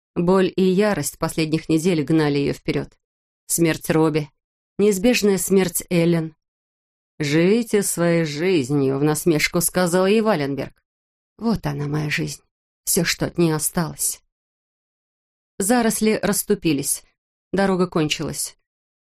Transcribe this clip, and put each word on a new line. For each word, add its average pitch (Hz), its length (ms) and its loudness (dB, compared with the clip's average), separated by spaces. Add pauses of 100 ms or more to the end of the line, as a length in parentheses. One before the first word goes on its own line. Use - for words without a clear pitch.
(160)
Боль 185 400 2
и 185 60 0
ярость 185 560 2
последних 160 500 -2
недель 160 360 2
гнали 147 340 2
ее 147 160 -2
вперед. 147 420 -6 (520)
Смерть 160 420 0
Робби, 160 400 2 (480)
неизбежная 208 600 2
смерть 185 520 0
Эллен. 165 460 0 (840)
"Живите 185 600 2
своей 170 440 0
жизнью", — 147 760 0
в 143 40 0
насмешку 151 580 0
сказал 180 440 0
ей 214 160 4
Валенберг. 143 520 -2 (640)
"Вот 220 280 -2
она, 147 220 -6
моя 151 220 -4
жизнь. 151 320 -6 (420)
Все, 180 220 0
что - 200 -4
от - 120 -8
нее 165 180 2
осталось". 151 640 -4 (1400)
Заросли 220 640 0
расступились. 185 800 -2 (500)
Дорога 185 340 0
кончилась. 151 720 -4 (460)